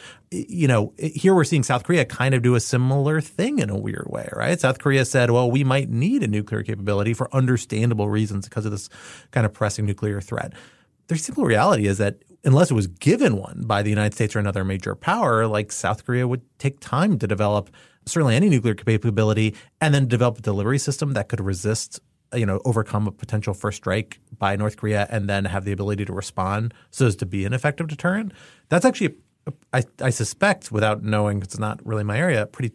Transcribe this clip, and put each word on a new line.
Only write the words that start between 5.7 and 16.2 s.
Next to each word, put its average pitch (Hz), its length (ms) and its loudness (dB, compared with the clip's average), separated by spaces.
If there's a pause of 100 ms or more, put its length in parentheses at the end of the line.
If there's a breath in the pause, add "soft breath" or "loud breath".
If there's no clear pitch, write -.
need 185 340 0
a 139 40 0
nuclear 107 360 -2
capability 104 520 -2
for 127 200 -4
understandable 117 720 0
reasons 104 400 -2
because 107 180 -6
of 107 60 -4
this 101 160 -10 (420 loud breath)
kind 113 160 2
of 104 60 -2
pressing 107 340 -2
nuclear 101 340 -2
threat." - 320 -8 (540 loud breath)
The 165 100 -2
simple 247 280 -4
reality 117 420 4
is 98 120 2
that 101 180 0 (280)
unless 143 280 6
it - 20 2
was 101 140 2
given 147 480 2
one - 280 -8
by 104 180 0
the 104 80 0
United 104 240 2
States 107 200 -2
or 107 60 0
another 98 240 -2
major 98 320 -4
power, 147 500 2
like, 107 240 -2
South - 340 -4
Korea 123 220 -2